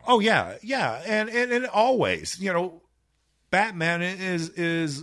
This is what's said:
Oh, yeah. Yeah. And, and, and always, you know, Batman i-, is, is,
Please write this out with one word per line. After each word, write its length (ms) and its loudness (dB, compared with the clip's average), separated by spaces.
Oh, 140 4
yeah. 420 2
Yeah. 420 -2
And, 240 0
and, 220 0
and 160 0
always, 720 2
you 140 -2
know, 280 -2
Batman 520 2
i-, 20 0
is, 460 -2
is, 520 -2